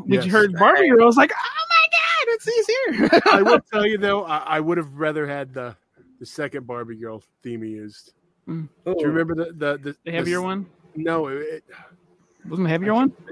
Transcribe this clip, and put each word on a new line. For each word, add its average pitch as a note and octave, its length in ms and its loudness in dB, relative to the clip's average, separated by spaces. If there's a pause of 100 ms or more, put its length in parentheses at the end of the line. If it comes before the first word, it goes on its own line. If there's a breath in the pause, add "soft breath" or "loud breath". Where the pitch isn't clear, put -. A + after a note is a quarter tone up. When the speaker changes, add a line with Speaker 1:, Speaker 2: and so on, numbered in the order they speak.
Speaker 1:
When F#3+ 120 0
you F#3+ 80 2
Speaker 2:
Yes. F3+ 100 -2
Speaker 1:
heard G#3 260 4
Barbie B3 240 6
Speaker 3:
Right. E4+ 160 4
Speaker 1:
Girl, A3+ 60 8
I - 20 8
was A#3 100 6
like, D4 160 4
"Oh - 380 -6
my E5 220 6
God, D#5+ 420 0
it's, A4 120 -6
he's A4+ 220 0
here." E4+ 580 2
<laughs> G4+ 60 4
Speaker 2:
I G3 120 4
will - 180 4 (100)
tell G#3 140 0
you, G#3+ 140 0
though, G3+ 260 -2
I, D#3 140 -4
I D#3 200 -2
would E3 180 -2
have D3 180 -8
rather D3+ 320 -4
had C#3 260 -8
the, B2 240 -10 (420)
the - 60 -16
second C#3+ 420 -10
Barbie A#2 280 -10
Girl A2 280 -14 (200)
theme A#2 180 -10
he A2 80 -10
used. G#2+ 440 -16 (360)
Speaker 1:
Mm. D#3+ 180 -10 (180)
Speaker 2:
Do F3+ 120 -4
you D#3 80 -4
Speaker 3:
Ooh. D3+ 60 0
Speaker 2:
remember E3 240 -2
the, E3 180 -4
the, D3 240 -6
the, C#3+ 260 -12
Speaker 1:
The E3 80 -12
heavier E3+ 260 -4
Speaker 2:
the F3+ 40 -4
s-, F#3 40 -6
Speaker 1:
one? F#3+ 200 -6 (300)
Speaker 2:
No, D#3+ 320 -4
it, C3+ 100 -8
it D#3 260 -10 (840 loud breath)
Speaker 1:
Wasn't F3 160 -2
the D#3+ 40 0
heavier F3+ 220 -2
Speaker 2:
I A3 40 2
Speaker 1:
one? B3+ 180 2 (180)